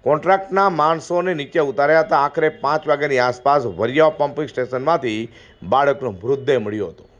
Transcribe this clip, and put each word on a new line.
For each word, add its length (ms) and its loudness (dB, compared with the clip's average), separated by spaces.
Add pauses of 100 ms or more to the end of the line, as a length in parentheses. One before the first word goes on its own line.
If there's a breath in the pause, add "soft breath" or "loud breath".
કોન્ટ્રાક્ટના 640 2
માણસોને 640 0
નીચે 260 -4
ઉતાર્યા 400 2
હતા. 180 2
આખરે 300 0
પાંચ 400 -2
વાગ્યાની 300 0
આસપાસ 480 2
વરિયાવ 500 2
પમ્પિંગ 320 -4
સ્ટેશનમાંથી 800 -2 (340 loud breath)
બાળકનો 480 0
મૃતદેહ 480 -2
મળ્યો 280 -4
હતો. 180 -16 (160)